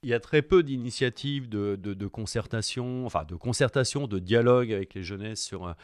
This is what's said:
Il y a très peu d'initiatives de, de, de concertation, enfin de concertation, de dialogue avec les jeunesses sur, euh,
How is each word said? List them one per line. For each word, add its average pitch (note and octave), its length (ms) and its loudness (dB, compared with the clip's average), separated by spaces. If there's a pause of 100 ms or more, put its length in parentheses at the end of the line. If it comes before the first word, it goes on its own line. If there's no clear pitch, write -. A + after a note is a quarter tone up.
Il C3 80 -4
y A#2+ 40 4
a A#2 60 2
très D3+ 220 2
peu F3+ 200 8
d'initiatives C3 840 -2
de, G2+ 280 0
de, G2 180 -6
de G2 120 -6
concertation, A#2 1000 -4
enfin D#2+ 180 -2
de D#2+ 100 -10
concertation, B2+ 720 0
de G2+ 120 -2
dialogue A#2 520 4
avec G2 220 -2
les F#2+ 100 -8
jeunesses G2+ 400 -8
sur, F#2 240 -8
euh, E2+ 60 -6 (120)